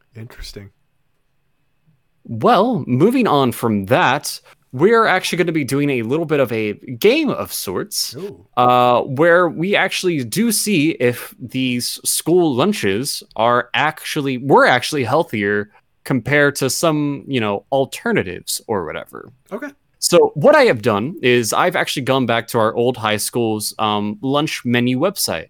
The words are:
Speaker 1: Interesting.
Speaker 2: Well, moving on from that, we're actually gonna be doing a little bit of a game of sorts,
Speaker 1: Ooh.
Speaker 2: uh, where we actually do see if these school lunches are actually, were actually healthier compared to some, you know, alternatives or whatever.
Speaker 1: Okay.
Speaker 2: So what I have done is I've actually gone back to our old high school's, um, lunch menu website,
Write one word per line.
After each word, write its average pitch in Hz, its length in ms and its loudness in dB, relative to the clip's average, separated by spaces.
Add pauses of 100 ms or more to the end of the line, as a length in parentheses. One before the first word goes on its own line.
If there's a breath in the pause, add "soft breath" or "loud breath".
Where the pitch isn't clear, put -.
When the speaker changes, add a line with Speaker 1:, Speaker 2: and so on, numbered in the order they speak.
(160)
Speaker 1:
Interesting. 107 560 -18 (1500)
Speaker 2:
Well, 175 640 0
moving 202 400 2
on 135 240 2
from 107 340 0
that, 139 540 0 (340 soft breath)
we're 214 320 4
actually 185 320 0
gonna 175 160 0
be 156 100 -2
doing 139 280 -2
a 127 100 -2
little 139 240 -2
bit 147 140 0
of 123 120 0
a 110 220 -2
game 220 560 0
of 107 240 -6
sorts, - 600 -6
Speaker 1:
Ooh. 151 300 -16 (120)
Speaker 2:
uh, 123 440 4
where 170 460 2
we 165 280 -2
actually 170 480 -2
do 185 280 -2
see 165 400 0
if - 480 -2
these 127 640 -4
school 170 500 0
lunches 127 680 -2 (140)
are 120 360 2
actually, 139 680 -2
were 156 260 4
actually 139 400 0
healthier 104 640 0 (320 soft breath)
compared 143 540 2
to 135 120 -2
some, 147 580 -2
you 135 120 -2
know, 104 320 -2
alternatives 131 960 -4
or 98 180 -4
whatever. - 460 -12 (200)
Speaker 1:
Okay. 247 180 -10 (300)
Speaker 2:
So 156 360 4
what 226 200 6
I 294 100 6
have 147 160 2
done 113 400 0
is 120 320 2
I've 165 220 0
actually 147 280 -4
gone 131 220 0
back 117 240 0
to 120 100 0
our 110 160 2
old 120 220 0
high 107 200 0
school's, 110 640 -4
um, 104 420 -2
lunch 143 440 -2
menu 123 340 0
website, 127 500 -4